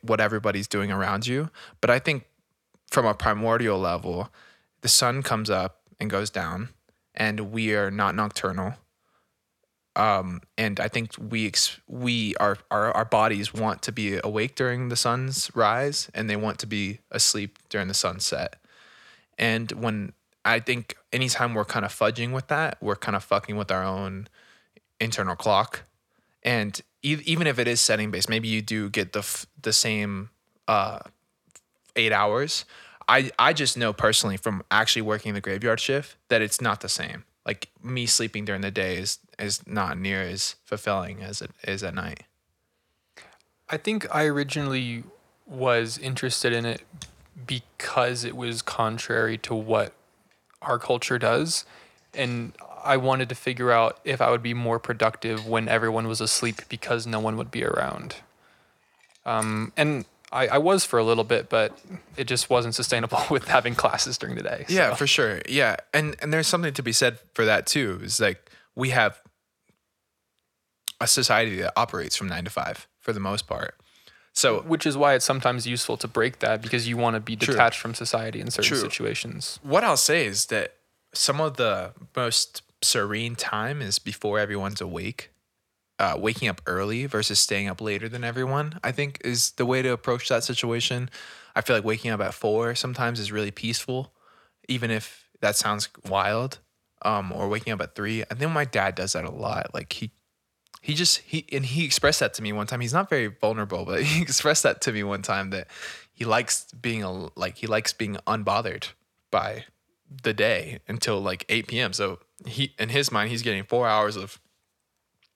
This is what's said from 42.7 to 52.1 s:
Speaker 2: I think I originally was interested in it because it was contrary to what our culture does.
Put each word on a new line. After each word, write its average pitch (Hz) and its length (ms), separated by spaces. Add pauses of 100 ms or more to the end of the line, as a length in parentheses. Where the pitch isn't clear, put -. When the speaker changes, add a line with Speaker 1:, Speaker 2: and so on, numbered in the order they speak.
Speaker 2:
I 156 80
think 208 360
I 151 120
originally 139 800 (420)
was 120 520
interested 127 540
in 117 120
it 117 180 (640)
because 123 800
it 113 120
was 120 260
contrary 113 760
to - 160
what 110 380 (680)
our 120 200
culture 123 400
does. 123 440 (500)